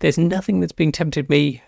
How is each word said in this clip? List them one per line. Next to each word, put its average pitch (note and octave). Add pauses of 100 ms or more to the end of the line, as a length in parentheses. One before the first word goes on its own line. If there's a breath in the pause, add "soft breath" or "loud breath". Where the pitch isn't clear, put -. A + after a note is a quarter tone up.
there's -
nothing F#3
that's E3+
been D#3
tempted D3
me D3